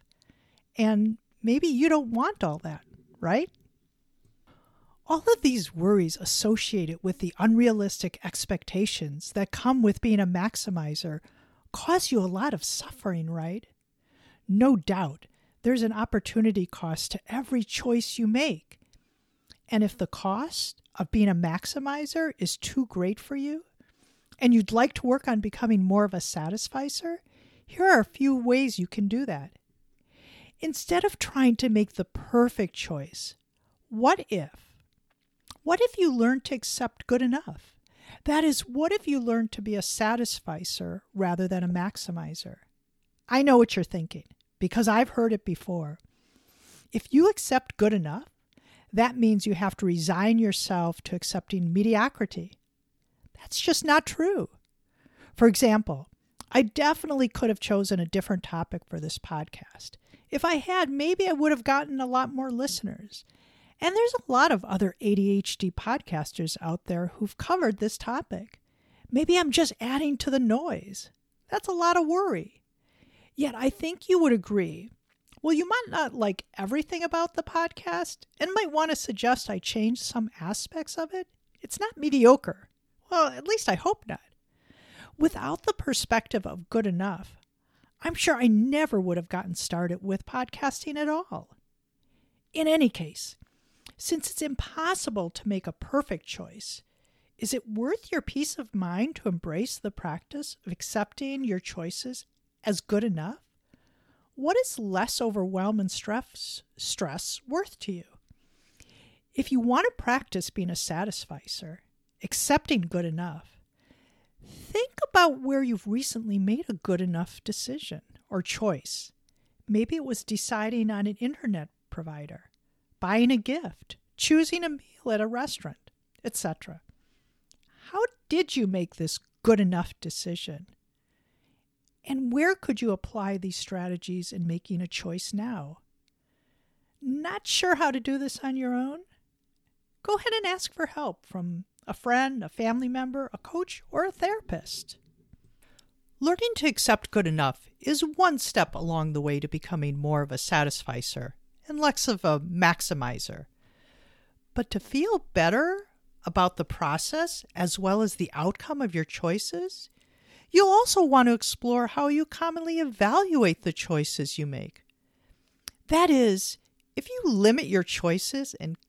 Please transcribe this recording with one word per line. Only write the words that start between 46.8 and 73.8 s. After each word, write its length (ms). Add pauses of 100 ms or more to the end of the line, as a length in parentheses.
If 200
you 180
accept 480
good 160
enough, 340 (640)
that 240
means 320
you 60
have 240
to 80
resign 520
yourself 680
to 120
accepting 560
mediocrity. 840 (840)
That's 200
just 260
not 200
true. 440 (840)
For 120
example, 640 (420)
I 100
definitely 680
could 200
have 100
chosen 400
a 60
different 380
topic 420
for 140
this 180
podcast. 720 (380)
If 160
I 100
had, 340
maybe 380
I 60
would 180
have 120
gotten 380
a 40
lot 280
more 180
listeners. 720 (560)
And 140
there's 180
a 180
lot 200
of 120
other 380
A 140
D 160
H 260
D 140
podcasters 920
out 240
there 300
who've 220
covered 420
this 180
topic. 640 (500)
Maybe 260
I'm 140
just 300
adding 380
to 100
the 100
noise. 720 (400)
That's 180
a 60
lot 240
of 100
worry. 540 (720)
Yet 200
I 140
think 380